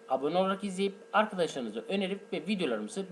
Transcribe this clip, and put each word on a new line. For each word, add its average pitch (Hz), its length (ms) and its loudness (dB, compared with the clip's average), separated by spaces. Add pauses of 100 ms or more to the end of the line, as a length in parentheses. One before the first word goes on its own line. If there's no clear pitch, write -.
abone 143 280 2
olarak 190 260 2
izleyip 196 320 0 (180)
arkadaşlarınıza 156 680 2
önerip 196 540 -2
ve 160 140 -4
videolarımızı 151 640 0